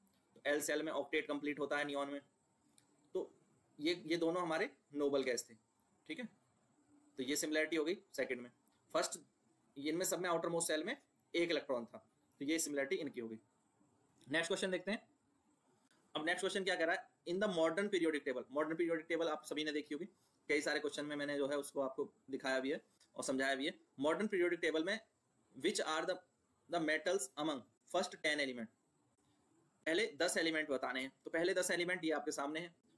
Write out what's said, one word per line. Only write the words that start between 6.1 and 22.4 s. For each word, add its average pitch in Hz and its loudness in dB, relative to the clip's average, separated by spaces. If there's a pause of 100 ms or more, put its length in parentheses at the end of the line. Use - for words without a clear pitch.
है। 247 -8 (880)
तो 131 -4
ये 139 0
सिमिलैरिटी 156 0
हो 151 4
गई 175 0 (160)
सेकंड 127 -2
में। 123 -14 (440)
फर्स्ट, - 0 (560)
इनमें 160 0
सब 170 0
में 180 0
आउटर 170 2
मोस्ट 165 2
सेल 156 0
में 240 -4 (380)
एक 170 2
इलेक्ट्रॉन 131 0
था, - -16 (340)
तो 143 -4
ये 160 2
सिमिलैरिटी 147 2
इनकी 143 -4
हो 113 -4
गई। 110 -8 (880)
नेक्स्ट 160 0
क्वेश्चन 190 0
देखते 185 -2
हैं। 233 -2 (1120)
अब 156 -2
नेक्स्ट 175 0
क्वेश्चन 196 0
क्या 180 2
कह 165 2
रहा 170 2
है, - -12 (180)
in 175 0
the 208 2
modern 165 4
periodic 165 2
table, 123 -2
modern 156 0
periodic 165 0
table 165 0
आप 151 -2
सभी 151 -4
ने 156 -2
देखी 147 -2
होगी, 165 -6 (420)
कई 151 4
सारे 151 0
क्वेश्चन 147 -4
में 147 -4
मैंने 143 -2
जो 143 2
है 147 0
उसको 139 -4
आपको 135 -2 (220)
दिखाया 131 0